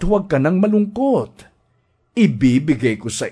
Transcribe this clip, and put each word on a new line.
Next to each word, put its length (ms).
huwag 240
ka 80
nang 240
malungkot. 880
Ibibigay 800
ko 160
sa 220